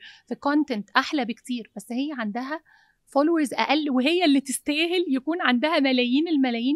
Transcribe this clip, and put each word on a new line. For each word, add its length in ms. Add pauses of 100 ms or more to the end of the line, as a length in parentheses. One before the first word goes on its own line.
(280)
في 80
كونتنت 540
أحلى 360
بكتير، 500
بس 160
هي 260
عندها 440 (440)
فولورز 480
أقل، 360
وهي 360
اللي 160
تستاهل 680
يكون 340
عندها 380
ملايين 480
الملايين 480